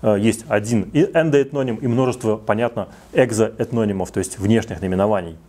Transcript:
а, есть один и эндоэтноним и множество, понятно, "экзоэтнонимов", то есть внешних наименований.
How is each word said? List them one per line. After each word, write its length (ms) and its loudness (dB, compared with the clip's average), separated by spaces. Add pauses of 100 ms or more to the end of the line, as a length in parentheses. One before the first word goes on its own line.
а, 140 2
есть 320 0
один 460 0
и 100 4 (100)
эндоэтноним 640 0
и 120 -6
множество, 500 0
понятно, 500 -2 (260)
"экзоэтнонимов", 1000 0
то 80 -4
есть 200 -6
внешних 420 0
наименований. 560 0 (120)